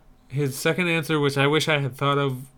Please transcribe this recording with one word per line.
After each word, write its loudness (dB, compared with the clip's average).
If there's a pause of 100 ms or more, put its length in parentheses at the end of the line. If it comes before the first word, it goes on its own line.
(280)
his -4
second 0
answer, 0
which 0
I 4
wish 2
I 2
had -4
thought 0
of -2 (160)